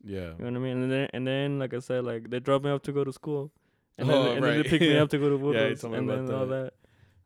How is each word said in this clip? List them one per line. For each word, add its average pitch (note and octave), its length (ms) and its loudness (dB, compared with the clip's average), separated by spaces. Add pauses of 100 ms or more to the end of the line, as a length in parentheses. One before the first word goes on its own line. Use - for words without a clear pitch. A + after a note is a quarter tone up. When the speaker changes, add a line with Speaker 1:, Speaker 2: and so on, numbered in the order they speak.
Speaker 1:
Yeah. F#2+ 360 -8
Speaker 2:
You - 120 -10
know - 20 -
what B2 40 -4
I - 20 -4
mean? B2+ 240 -4
And B2+ 80 -2
then, C3+ 220 0
and B2+ 140 -4
then, C#3 340 -2
like B2+ 140 -6
I A#2+ 60 -4
said, B2+ 240 -2
like, A#2 260 -6
they B2 100 -2
dropped C#3 240 2
me C#3+ 80 0
off C#3 100 -2
to C#3+ 100 -6
go C#3+ 120 0
to C3+ 80 -4
school, D3 400 -6 (460)
and B2 100 0
then, D3+ 80 6
Speaker 1:
Oh, B2+ 160 4
Speaker 2:
and B2+ 100 0
then B2 80 4
they A#2 120 2
Speaker 1:
right. D3 40 0
Speaker 2:
picked D3+ 160 2
me D3+ 160 6
Speaker 1:
<laughs> D3+ 60 6
Speaker 2:
up D3 60 0
to D3+ 80 0
go C#3+ 100 2
to C#3+ 80 4
Speaker 1:
Yeah, C3+ 100 -2
you D3 60 2
Speaker 2:
Burros, A2+ 300 2
Speaker 1:
told A#2 100 -6
me A#2 60 -4
Speaker 2:
and B2+ 120 -2
Speaker 1:
about C3 160 -2
Speaker 2:
then C3 100 -4
all C3 100 -2
Speaker 1:
that. C3 180 -4
Speaker 2:
that. - 100 -12 (520)